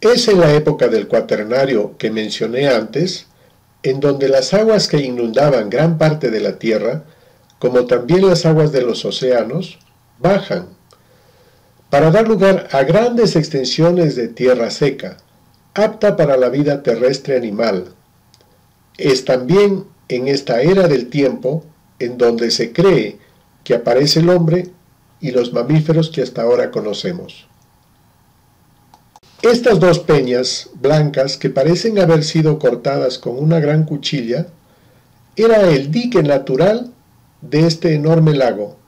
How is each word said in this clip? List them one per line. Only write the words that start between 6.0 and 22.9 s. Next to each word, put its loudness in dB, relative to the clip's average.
de -2
la -4
tierra, -2
como 0
también 2
las 2
aguas 2
de -2
los -4
océanos, -4
bajan, -2
para 2
dar 2
lugar 2
a 0
grandes 0
extensiones 0
de -4
tierra 0
seca, -4
apta 0
para 2
la 2
vida -2
terrestre -2
animal. -4
Es -2
también 0
en -6
esta -2
era 2
del 0
tiempo -2
en -8
donde 0
se -4
cree 0